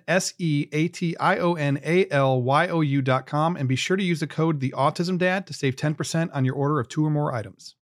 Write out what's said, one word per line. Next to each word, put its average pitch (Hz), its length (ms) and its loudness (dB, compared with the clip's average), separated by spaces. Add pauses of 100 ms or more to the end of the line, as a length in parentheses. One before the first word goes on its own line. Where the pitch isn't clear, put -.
S 185 320 0
E 151 320 0
A 156 160 0
T 170 320 -4
I 180 200 2
O 175 160 2
N 143 280 0
A 175 300 2
L 135 280 4
Y 139 280 2
O 170 120 0
U 139 220 2
dot 131 240 0
com. 160 300 0
And 135 120 -2
be 131 60 2
sure 185 220 0
to 202 80 0
use 170 160 0
the 156 80 -4
code 156 320 0
the 127 100 -2
autism 170 480 -2
dad 185 300 -2
to - 40 -12
save 131 220 -2
ten 151 220 -2
percent 165 340 -2
on 139 140 -2
your 131 100 0
order 143 240 0
of 117 100 -4
two 151 160 -2
or 156 60 0
more 147 240 0
items. 101 480 -10